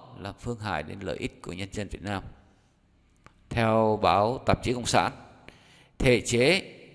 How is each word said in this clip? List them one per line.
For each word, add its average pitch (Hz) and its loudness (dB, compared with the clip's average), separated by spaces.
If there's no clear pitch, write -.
làm 95 -10
phương 117 -8
hại 98 -4
đến 95 -12
lợi 92 -6
ích - -10
của 85 -12
nhân 95 -10
dân 104 -8
Việt - -12
Nam. 98 -6
Theo 110 2
báo 101 4
Tạp 95 2
chí 110 -2
Cộng 120 -4
sản, 104 2
thể 123 4
chế 139 2